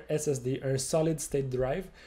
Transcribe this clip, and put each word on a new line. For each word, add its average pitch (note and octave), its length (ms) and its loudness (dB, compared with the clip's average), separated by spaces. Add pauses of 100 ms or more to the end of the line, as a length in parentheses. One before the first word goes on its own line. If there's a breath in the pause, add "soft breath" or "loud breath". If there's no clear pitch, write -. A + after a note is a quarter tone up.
S D3+ 180 0
S C3+ 140 2
D, C3 220 -2
un C3+ 160 2
Solid D#3+ 400 2
State C#3 300 -2
Drive. B2+ 360 0 (220 loud breath)